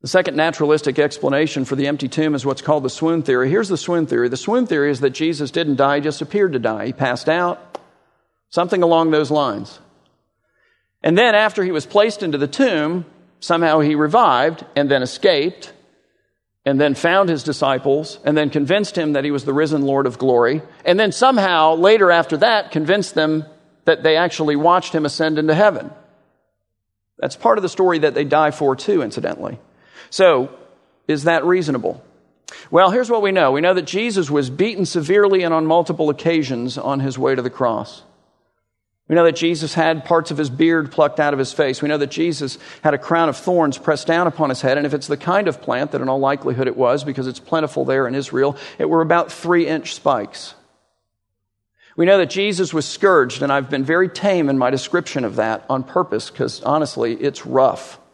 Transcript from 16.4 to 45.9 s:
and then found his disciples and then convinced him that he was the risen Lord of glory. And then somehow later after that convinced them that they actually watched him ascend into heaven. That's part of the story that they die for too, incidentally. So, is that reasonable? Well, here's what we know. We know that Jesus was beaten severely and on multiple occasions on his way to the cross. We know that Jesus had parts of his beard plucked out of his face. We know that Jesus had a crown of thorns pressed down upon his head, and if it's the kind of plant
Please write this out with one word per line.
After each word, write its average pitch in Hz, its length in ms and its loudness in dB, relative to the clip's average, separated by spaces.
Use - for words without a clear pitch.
and 139 140 0
then 143 160 2
found 180 340 2
his 151 140 -2
disciples 139 800 -2
and 151 140 0
then 151 120 0
convinced 170 480 0
him 151 160 -2
that 139 120 -2
he 147 60 -2
was 135 140 -4
the 139 80 -2
risen 151 280 0
Lord 139 240 0
of 120 120 -2
glory. 127 440 2
And 175 140 2
then 214 120 2
somehow 185 640 4
later 190 360 6
after 165 260 2
that 208 340 2
convinced 175 440 -2
them 156 300 0
that 165 180 2
they 156 120 4
actually 160 400 0
watched 175 380 2
him 156 120 0
ascend 156 340 -2
into 156 140 2
heaven. 170 380 2
That's - 180 -6
part 226 220 2
of 202 60 -4
the 175 60 -2
story 180 300 0
that 147 140 0
they 143 100 0
die 151 280 2
for 143 240 0
too, 175 260 0
incidentally. 104 580 -8
So, 143 460 2
is 147 160 -2
that 165 200 2
reasonable? 160 580 -2
Well, 180 220 6
here's 240 180 0
what 226 140 0
we 196 80 2
know. 160 200 2
We 143 100 0
know 180 120 2
that 180 140 -2
Jesus 196 420 -2
was 143 200 0
beaten 185 360 -2
severely 185 580 2
and 165 100 0
on 160 120 0
multiple 160 440 0
occasions 135 680 -2
on 139 220 -4
his 135 180 -4
way 131 180 0
to 127 60 -4
the 120 80 -4
cross. 113 540 -4
We 160 80 0
know 170 100 6
that 165 100 4
Jesus 160 380 -2
had 160 320 0
parts 165 260 0
of 147 60 -6
his 147 120 -2
beard 156 420 0
plucked 151 280 0
out 147 140 0
of 135 60 -4
his 131 120 -4
face. 135 300 -2
We 147 80 -2
know 151 80 0
that 143 140 -4
Jesus 151 460 -4
had 151 100 2
a 135 60 -2
crown 165 280 0
of 139 80 -2
thorns 165 420 0
pressed 151 300 -2
down 170 200 2
upon 151 220 -2
his 131 120 -4
head, 135 160 0
and 147 80 -2
if 143 80 -2
it's 143 140 -6
the 147 100 -2
kind 190 300 0
of 156 140 -4
plant 131 300 -4